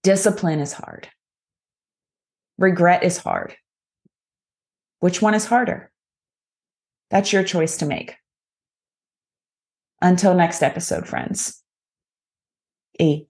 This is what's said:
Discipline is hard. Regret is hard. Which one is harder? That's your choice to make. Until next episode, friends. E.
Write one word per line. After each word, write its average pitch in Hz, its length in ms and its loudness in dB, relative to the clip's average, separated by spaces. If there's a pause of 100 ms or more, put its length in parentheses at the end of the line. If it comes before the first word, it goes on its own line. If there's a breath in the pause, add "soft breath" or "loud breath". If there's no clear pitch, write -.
Discipline 190 560 2
is 143 140 -6
hard. - 360 -18 (1500)
Regret 180 460 4
is 175 140 0
hard. - 380 -6 (1500)
Which 180 200 0
one 214 120 2
is 214 120 0
harder? - 460 -2 (1200)
That's 196 200 0
your 190 120 2
choice 160 340 -2
to 156 80 -4
make. - 300 -8 (1900)
Until 180 320 4
next 170 300 2
episode, - 440 -4
friends. - 560 -8 (1400)
E. 156 300 2